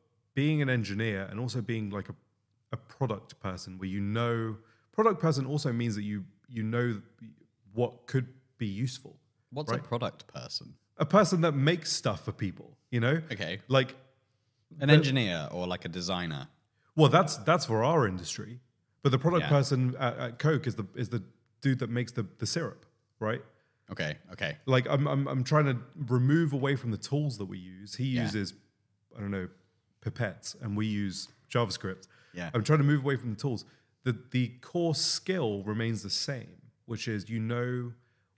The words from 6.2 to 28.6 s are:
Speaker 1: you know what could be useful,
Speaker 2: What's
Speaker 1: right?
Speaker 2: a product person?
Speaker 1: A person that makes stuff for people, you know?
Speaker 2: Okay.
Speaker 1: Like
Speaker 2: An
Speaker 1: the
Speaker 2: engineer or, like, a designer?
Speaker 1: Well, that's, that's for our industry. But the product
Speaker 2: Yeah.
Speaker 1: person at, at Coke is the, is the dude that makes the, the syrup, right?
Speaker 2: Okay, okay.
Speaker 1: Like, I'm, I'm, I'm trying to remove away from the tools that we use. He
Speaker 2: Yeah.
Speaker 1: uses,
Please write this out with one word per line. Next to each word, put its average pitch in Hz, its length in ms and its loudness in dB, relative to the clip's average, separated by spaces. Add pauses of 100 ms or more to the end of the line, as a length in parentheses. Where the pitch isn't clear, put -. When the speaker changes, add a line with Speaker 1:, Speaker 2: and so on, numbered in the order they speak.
Speaker 1:
you 117 140 -6
know 117 400 0 (720)
what 117 320 -2
could 127 220 0 (280)
be 113 100 -4
useful, 110 520 -6 (320)
Speaker 2:
What's 135 200 -6
Speaker 1:
right? 120 80 0
Speaker 2:
a - 40 -6
product - 440 -4
person? - 460 -12 (240)
Speaker 1:
A 156 80 2
person 185 380 6
that 165 100 4
makes 147 400 2
stuff - 320 -2
for 104 80 -4
people, - 460 -8 (120)
you 120 100 2
know? 139 200 2 (100)
Speaker 2:
Okay. 95 380 -6
Speaker 1:
Like 131 260 4 (840)
Speaker 2:
An 139 80 2
Speaker 1:
the 151 60 12
Speaker 2:
engineer 123 580 4
or, 90 140 -4
like, 90 180 -4
a - 60 -6
designer? 85 580 -4 (480)
Speaker 1:
Well, 151 140 10
that's, 156 260 6
that's 135 300 2
for 113 180 2
our 143 240 4
industry. 104 520 -6 (420)
But 135 100 4
the 131 60 4
product 160 240 2
Speaker 2:
Yeah. 147 80 -2
Speaker 1:
person 131 480 4
at, 123 200 -2
at 120 200 -6
Coke 147 280 2
is 113 100 -4
the, 101 180 -6
is 117 160 -4
the 113 120 -2 (380)
dude 131 200 2
that 113 100 -4
makes 120 220 -4
the, 110 140 -4 (120)
the 113 80 -4
syrup, 147 400 -6 (340)
right? 110 220 -2 (460)
Speaker 2:
Okay, 78 280 -4 (160)
okay. 87 240 -4 (100)
Speaker 1:
Like, 127 240 4
I'm, 147 160 2
I'm, 139 220 0
I'm 131 160 0
trying 151 220 4
to 131 100 2 (320)
remove 135 440 4
away 139 220 0
from 120 160 -4
the 104 60 -2
tools 139 420 -2
that 101 60 -6
we 95 120 -10
use. 92 380 -16
He 131 120 -2
Speaker 2:
Yeah. 127 160 0
Speaker 1:
uses, 104 320 -2 (600)